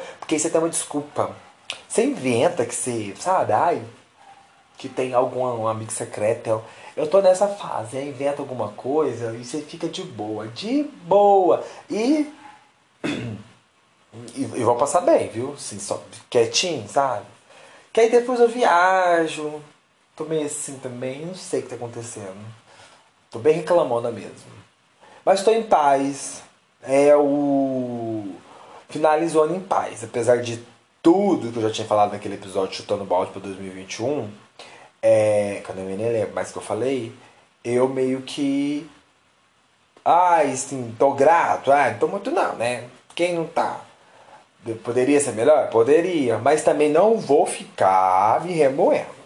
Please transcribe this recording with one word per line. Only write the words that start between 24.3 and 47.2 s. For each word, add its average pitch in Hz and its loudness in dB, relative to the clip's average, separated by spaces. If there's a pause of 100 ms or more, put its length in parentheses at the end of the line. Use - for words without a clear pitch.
Mas 190 2
tô 220 6
em 226 2
paz. 139 0 (400)
É 143 6
o, 131 0 (600)
finalizo 156 2
o - 6
ano 156 2
em - -6
paz. - -4
Apesar 120 2
de 117 -6 (400)
tudo 165 4
que 113 -8
eu 110 -2
já 110 0
tinha 110 -6
falado 104 2
naquele 104 -10
episódio 95 -6
Chutando 98 -6
Balde 104 -2
pra 95 -14
dois 95 -10
mil 95 -12
e 92 -14
vinte 95 -14
e 107 -8
um, 123 -4 (720)
é, 107 4
que - -16
eu 92 -10
nem 95 -8
lembro 110 -2
mais 92 -6
o - -18
que - -10
eu 90 -12
falei, 117 -4 (500)
eu 123 2
meio 131 -2
que, 143 -4 (1120)
ai, 165 4
sim, 123 -8
tô 139 4
grato, 143 2
ai, 139 4
não 110 -8
tô 156 0
muito 202 -6
não, - -2
né? 120 -4 (240)
Quem 175 0
não 165 -2
tá? - -4 (1040)
Poderia 127 2
ser 131 -2
melhor? 127 4
Poderia, 139 4
mas 147 2
também 151 4
não 202 4
vou 160 2